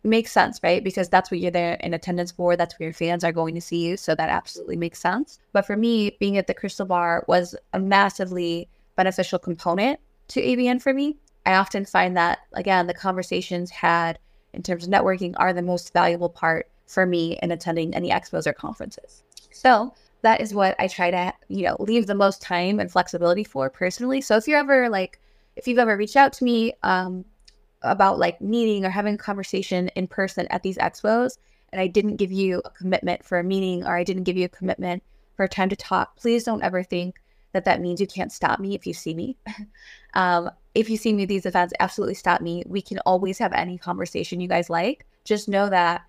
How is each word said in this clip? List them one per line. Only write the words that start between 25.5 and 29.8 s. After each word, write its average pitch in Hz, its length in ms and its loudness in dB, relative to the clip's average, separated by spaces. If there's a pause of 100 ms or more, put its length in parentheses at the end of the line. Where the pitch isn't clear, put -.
if - 140 -6
you've 240 100 4
ever 220 160 4
reached 214 220 0
out 277 160 8
to - 100 -4
me, 233 300 2 (100)
um, 185 400 0 (580)
about, 190 380 4
like, 175 220 0
meeting 214 420 0
or 185 60 0
having 208 240 -2
a 208 40 -4
conversation 190 720 -4